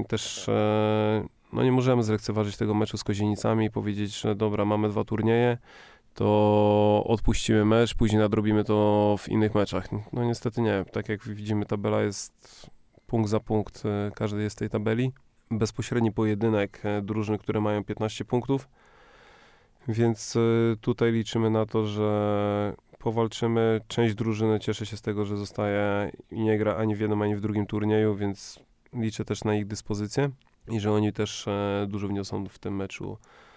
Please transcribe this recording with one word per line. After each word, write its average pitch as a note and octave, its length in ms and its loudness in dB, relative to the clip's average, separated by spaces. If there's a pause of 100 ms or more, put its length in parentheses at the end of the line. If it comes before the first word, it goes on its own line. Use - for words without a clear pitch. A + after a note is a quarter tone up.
Też, - 400 -6
e, G#2+ 760 2 (300)
no, A#2 80 0
nie B2+ 100 4
możemy B2+ 300 2
zlekceważyć G#2+ 540 -2
tego G#2+ 180 -2
meczu G#2+ 240 0
z - 60 -8
Kozienicami G#2+ 640 0
i G#2 40 -2
powiedzieć, G#2 500 -6
że G#2+ 140 -2
dobra, G#2 300 0
mamy G#2+ 240 2
dwa G#2+ 160 -2
turnieje, A#2 540 2 (560)
to G#2 920 4
odpuścimy A2 580 2
mecz, A2+ 300 4
później G#2+ 260 4
nadrobimy G#2+ 440 2
to G#2 540 4
w - 100 -10
innych G#2+ 260 2
meczach. F#2+ 340 0 (240)
No, A#2+ 120 -2
niestety A#2+ 360 -2
nie. G2+ 320 2
Tak G#2+ 160 -4
jak G#2+ 200 -6
widzimy, G#2 380 -2
tabela G#2 360 0
jest - 640 -8 (400)
punkt A2 240 0
za G#2+ 100 2
punkt, G#2+ 460 -4
e, G#2 280 -2
każdy G#2 280 -4
jest G#2 140 -4
w - 20 -20
tej G#2+ 120 -6
tabeli. A2+ 420 0 (380)
Bezpośredni A2+ 600 0
pojedynek, G#2+ 720 0
e, G#2 180 -2
drużyn, G#2+ 360 -2
które - 220 -2
mają G#2 240 0
piętnaście G#2+ 400 -4
punktów, C3 440 -2 (1200)
więc, A2+ 480 0
e, A#2 40 4 (400)
tutaj A#2 320 2
liczymy A2+ 380 0
na A2 160 2
to, A2 200 0
że G#2 880 0 (240)
powalczymy. A2+ 920 0
Część A2+ 260 2
drużyny A2 460 0
cieszy G#2+ 260 -6
się G#2 100 -10
z - 60 -14
tego, G#2 220 -4
że G2+ 120 -4
zostaje G2+ 760 -2 (180)
i G2+ 100 -6
nie A2 180 2
gra G#2 180 0
ani G#2+ 200 -2
w G#2 40 -8
jednym, G#2 220 0
ani G#2 140 0
w G2+ 40 -6
drugim G#2 260 -2
turnieju, G#2+ 480 2
więc G2 460 -6 (320)
liczę A2 320 -4
też - 200 -6
na G#2+ 100 2
ich G#2 120 -2
dyspozycję G#2+ 640 -4 (380)
i A2+ 120 -2
że G#2+ 120 2
oni G#2+ 200 2
też, - 360 -4
e, G2+ 400 -2
dużo G2+ 200 -4
wniosą G2+ 400 -4
w - 100 -18
tym G2 180 -6
meczu G2 420 -8 (380)